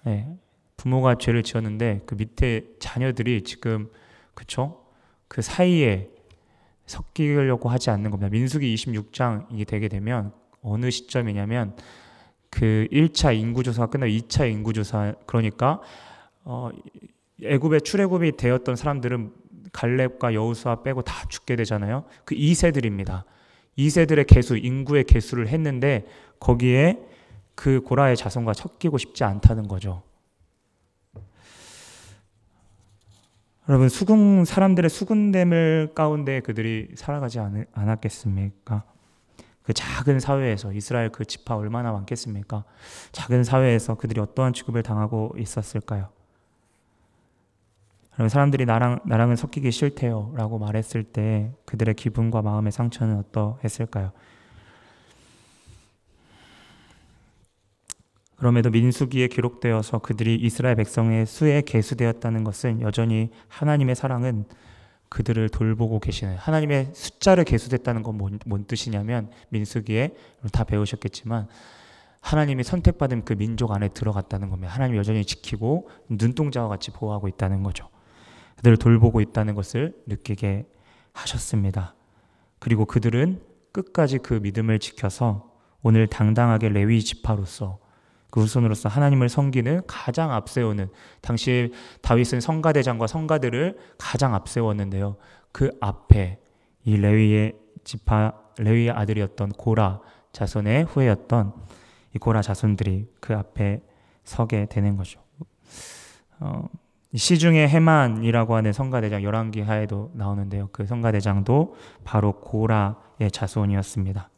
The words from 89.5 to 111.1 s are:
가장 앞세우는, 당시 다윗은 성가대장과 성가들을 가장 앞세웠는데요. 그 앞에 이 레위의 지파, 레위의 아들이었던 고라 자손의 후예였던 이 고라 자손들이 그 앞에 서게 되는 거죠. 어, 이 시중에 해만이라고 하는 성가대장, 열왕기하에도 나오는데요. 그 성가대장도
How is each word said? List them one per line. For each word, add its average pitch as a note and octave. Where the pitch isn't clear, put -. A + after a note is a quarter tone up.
가장 D3+
앞세우는, G#2
당시 B2
다윗은 A#2+
성가대장과 C#3+
성가들을 D#3
가장 B2+
앞세웠는데요. G2+
그 C3+
앞에 G2
이 G#2+
레위의 G#2+
지파, G#2+
레위의 A#2
아들이었던 G#2
고라 G#2+
자손의 G#2+
후예였던 A#2
이 -
고라 A2
자손들이 G2
그 A2+
앞에 G2+
서게 A2
되는 G2+
거죠. -
어, -
이 B2+
시중에 D#3+
해만이라고 A#2
하는 A2
성가대장, A2
열왕기하에도 G#2+
나오는데요. G2+
그 G#2+
성가대장도 A2+